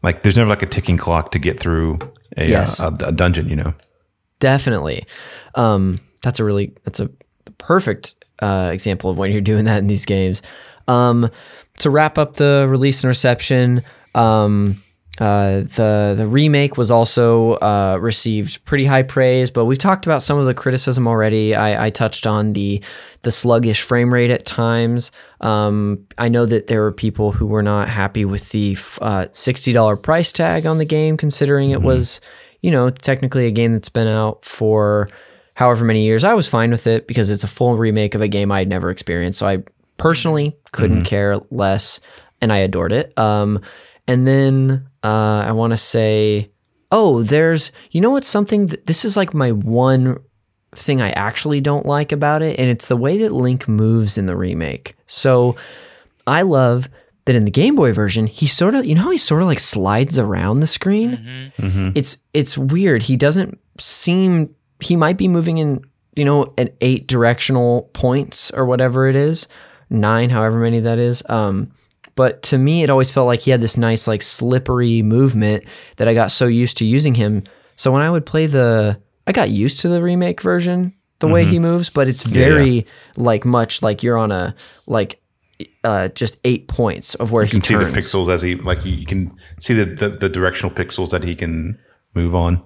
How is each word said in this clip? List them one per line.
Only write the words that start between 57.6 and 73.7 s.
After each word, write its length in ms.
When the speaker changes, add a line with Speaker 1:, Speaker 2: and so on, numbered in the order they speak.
Speaker 2:
Boy 180
version, 340
he 180
sorta, 400
you 80
know 100
how 80
he 60
sorta, 280
like, 140
slides 600
around 400
the 80
screen? 440
Speaker 3:
Mm-hmm. 80
Speaker 1:
Mm-hmm. 300
Speaker 2:
It's, 220
it's 240
weird. 440
He 160
doesn't 400
seem, 760
he 140
might 220
be 100
moving 300
in, 220
you 100
know, 340
an 100
eight 260
directional 840
points 580
or 140
whatever 420
it 80
is, 320
nine, 400
however 300
many 220
that 180
is. 280
Um, 440
but 280
to 140
me, 240
it 80
always 220
felt 160
like 140
he 100
had 80
this 180